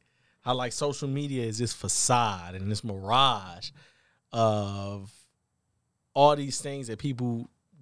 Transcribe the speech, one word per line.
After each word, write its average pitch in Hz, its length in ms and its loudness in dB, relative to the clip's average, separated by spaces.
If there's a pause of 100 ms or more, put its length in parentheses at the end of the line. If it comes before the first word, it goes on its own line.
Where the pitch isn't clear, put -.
(420)
How, 127 120 0
like, 127 180 -2
social 143 360 -2
media 135 360 -2
is 107 140 -4
this 113 140 -2
facade 98 840 0
and 95 160 -4
this 107 140 -4
mirage 104 840 0 (640)
of 101 760 0 (1040)
all 143 220 8
these 139 240 -6
things 139 260 -8
that 113 120 -8
people 120 500 -2 (340)